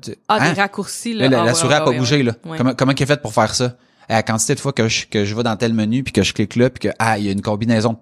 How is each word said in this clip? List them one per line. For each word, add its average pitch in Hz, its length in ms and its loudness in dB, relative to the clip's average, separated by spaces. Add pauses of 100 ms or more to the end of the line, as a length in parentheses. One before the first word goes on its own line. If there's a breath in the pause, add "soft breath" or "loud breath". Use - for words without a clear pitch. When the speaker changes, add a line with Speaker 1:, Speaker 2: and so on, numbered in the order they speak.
Speaker 1:
tu, - 160 -12 (120)
Speaker 2:
Ah, 214 120 4
Speaker 1:
hein ? 165 140 2
Speaker 2:
des 190 60 0
raccourcis, 202 520 -6
là. 214 120 -2
Speaker 1:
Là, 135 40 4
la, 131 140 4
Speaker 2:
Ah, - 20 2
Speaker 1:
la - 80 2
Speaker 2:
ouais, - 60 0
Speaker 1:
souris 135 160 2
a 151 60 4
Speaker 2:
ouais, 156 40 0
Speaker 1:
pas 151 60 2
Speaker 2:
ouais, 120 80 0
Speaker 1:
bougé, 131 180 0
Speaker 2:
ouais. 143 60 2
Speaker 1:
là. 117 100 2 (140)
Speaker 2:
Ouais. 160 100 -10
Speaker 1:
Comment, 127 180 0
comment 135 200 0
qu'elle 135 120 -2
fait 143 140 2
pour 110 140 -10
faire 110 200 2
ça ? 123 220 -2 (320 soft breath)
Et 110 60 -2
la 110 80 2
quantité 113 320 -2
de - 60 -6
fois 139 120 -4
que 113 160 2
je, - 180 -4
que 104 200 0
je 104 100 -4
vais 120 60 -2
dans 113 140 -2
tel 117 180 0
menu, 113 280 0
puis - 120 -10
que 101 80 4
je 92 100 0
clique - 240 -4
là, 123 140 4
puis - 180 -4
que, - 100 -4
ah, 113 200 0
il 104 80 -2
y - 20 0
a 98 40 0
une 101 100 -2
combinaison 113 500 0
de 110 100 -8